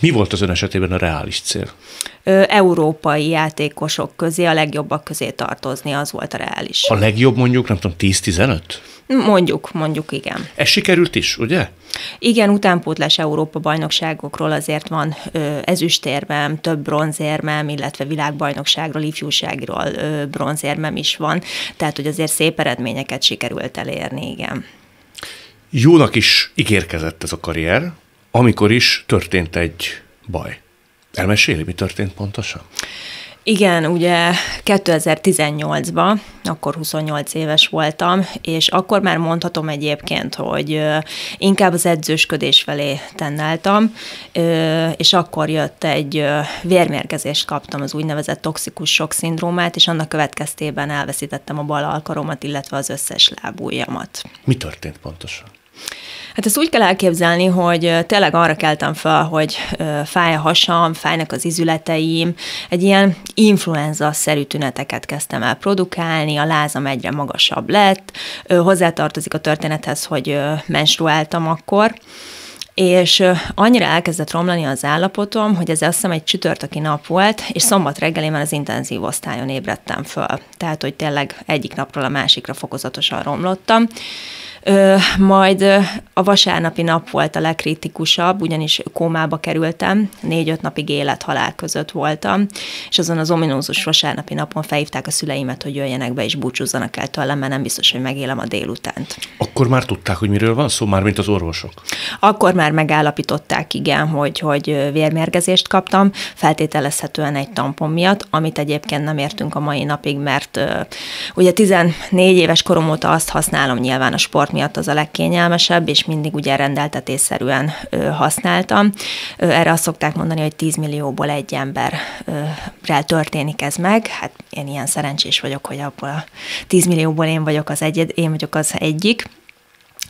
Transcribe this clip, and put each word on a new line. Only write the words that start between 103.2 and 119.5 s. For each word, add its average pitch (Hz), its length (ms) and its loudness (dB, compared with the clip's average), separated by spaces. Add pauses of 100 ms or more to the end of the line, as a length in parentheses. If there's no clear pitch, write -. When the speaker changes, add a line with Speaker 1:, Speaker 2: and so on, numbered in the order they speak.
Speaker 2:
igen, 143 320 0
hogy, 143 320 0
hogy, 143 320 0
ö, 143 220 0
vérmérgezést 160 760 2
kaptam, 196 420 4 (240)
feltételezhetően 151 1040 0
egy 139 140 -4
tampon 151 400 -2
miatt, 180 400 2
amit 160 280 0
egyébként 147 460 -2
nem 156 140 -2
értünk 147 360 -4
a - 60 -2
mai 147 240 -2
napig, 147 320 -2
mert, 143 400 -2
ö, - 140 0 (640)
ugye 180 180 6
tizennégy 185 840 6
éves 165 260 6
korom 160 280 2
óta 156 200 0
azt 160 180 2
használom, 139 500 0
nyilván 127 340 0
a - 60 -2
sport - 360 0
miatt 143 220 -2
az - 120 -2
a 143 60 0
legkényelmesebb, 170 920 2
és 147 160 0
mindig 156 300 -2
ugye 139 220 0
rendeltetésszerűen, 139 1160 -2 (200)
ö, 143 160 -2
használtam. 175 880 2 (440)
Ö, 175 140 2